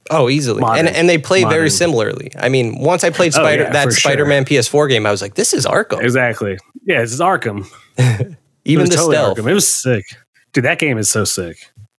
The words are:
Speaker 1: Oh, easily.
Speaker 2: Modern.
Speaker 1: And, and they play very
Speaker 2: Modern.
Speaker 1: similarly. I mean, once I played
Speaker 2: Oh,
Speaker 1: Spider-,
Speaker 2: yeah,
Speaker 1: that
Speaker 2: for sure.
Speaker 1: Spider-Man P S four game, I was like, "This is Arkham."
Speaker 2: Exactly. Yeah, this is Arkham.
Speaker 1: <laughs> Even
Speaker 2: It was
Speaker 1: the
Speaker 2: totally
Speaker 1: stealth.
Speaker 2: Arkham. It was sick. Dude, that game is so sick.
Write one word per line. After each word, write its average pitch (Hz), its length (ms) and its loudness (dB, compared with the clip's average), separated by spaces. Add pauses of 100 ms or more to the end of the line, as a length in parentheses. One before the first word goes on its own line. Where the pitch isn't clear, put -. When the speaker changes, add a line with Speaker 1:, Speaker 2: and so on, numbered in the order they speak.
(120)
Speaker 1:
Oh, 147 180 2
easily. 131 320 0
Speaker 2:
Modern. 127 260 2
Speaker 1:
And, - 80 -2
and 170 140 4
they 170 80 4
play 180 260 0
very 165 120 2
Speaker 2:
Modern. 160 160 0
Speaker 1:
similarly. 120 680 -2
I 123 120 -2
mean, 127 300 0
once 165 240 0
I 175 80 0
played 165 240 0
Speaker 2:
Oh, 160 60 2
Speaker 1:
Spider-, 151 220 2
Speaker 2:
yeah, - 80 -2
Speaker 1:
that 143 140 0
Speaker 2:
for 123 60 0
sure. 110 80 0 (120)
Speaker 1:
Spider-Man 143 340 2
P 143 120 0
S 113 100 0
four 147 200 2
game, 113 180 0
I 104 60 2
was 98 100 -2
like, 104 140 -10
"This - 180 -2
is 139 140 -2
Arkham." - 340 -2
Speaker 2:
Exactly. 117 560 -2 (260)
Yeah, 151 180 0
this 117 120 -4
is 131 60 -8
Arkham. 127 480 -2 (300)
Speaker 1:
<laughs> - 20 -2
Even 123 380 0 (280)
Speaker 2:
It 151 160 2
was 180 80 2
Speaker 1:
the 175 60 4
Speaker 2:
totally 165 200 4
Speaker 1:
stealth. 113 220 0
Speaker 2:
Arkham. 113 140 -2
It - 20 2
was 202 180 2
sick. 120 340 -2 (480)
Dude, 139 120 2
that 170 140 0
game 139 180 -2
is 107 120 -2
so 107 160 -2
sick. 85 320 -8 (420)